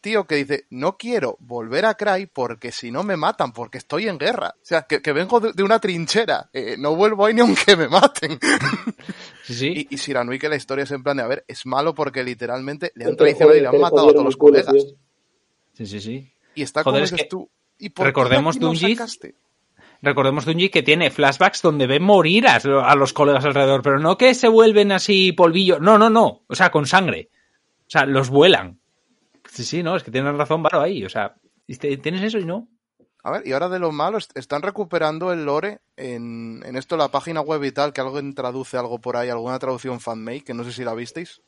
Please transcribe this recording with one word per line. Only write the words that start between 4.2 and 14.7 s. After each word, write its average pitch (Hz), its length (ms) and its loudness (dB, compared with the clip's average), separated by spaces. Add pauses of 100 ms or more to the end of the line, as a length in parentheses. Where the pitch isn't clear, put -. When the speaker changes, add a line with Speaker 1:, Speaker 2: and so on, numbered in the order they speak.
Speaker 1:
O - 80 -20
sea, 165 180 -2
que, - 200 -4
que 151 100 -4
vengo 190 280 0
de, 220 120 -4
de 180 120 -2
una 220 160 2
trinchera. 180 720 -2
Eh, 117 260 -8
no 147 160 -2
vuelvo 202 320 2
ahí 220 80 2
ni 233 60 2
aunque 202 360 4
me 156 120 -2
maten." 160 520 2
<laughs> - 1040 -6
Speaker 2:
Sí, 127 100 -12
sí. 139 360 -6
Speaker 1:
Y, 139 40 -10
y - 20 -10
Shiranui, 127 420 -4
que 151 100 -4
la 151 80 -2
historia 139 280 -6
es 139 60 -12
en 139 140 -8
plan 143 120 -2
de, 131 60 -4
a 113 60 -6
ver, 135 200 -6
es - 180 -16
malo 139 280 -2
porque 135 300 -4
literalmente 127 720 -8
le 117 80 -14
han 120 60 -2
Speaker 3:
Pero, 139 80 -4
Speaker 1:
traicionado 147 380 6
y 147 40 6
Speaker 3:
joder, - 20 2
Speaker 1:
le 135 60 0
han 123 40 0
Speaker 3:
que 143 60 4
le 147 40 6
Speaker 1:
matado 143 180 4
a - 40 4
Speaker 3:
jodieron 147 120 8
Speaker 1:
todos 143 80 2
los 135 100 0
Speaker 3:
el - 40 -12
culo, 139 260 8
Speaker 1:
colegas. 139 220 2